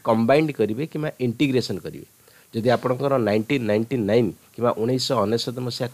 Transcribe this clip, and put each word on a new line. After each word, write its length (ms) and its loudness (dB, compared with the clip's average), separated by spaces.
combined 480 4
କରିବେ 340 -2
କିମ୍ବା 240 -6
integration 600 0
କରିବେ। 260 -12
ଯଦି 140 0
ଆପଣଙ୍କର 480 0
ନାଇଣ୍ଟିନ୍ 480 0
ନାଇଣ୍ଟି 320 0
ନାଇନ୍ 340 2
କିମ୍ବା 460 -4
ଉଣେଇଶହ 440 -2
ଅନେଶତ 380 -2
ମସିହା 340 -6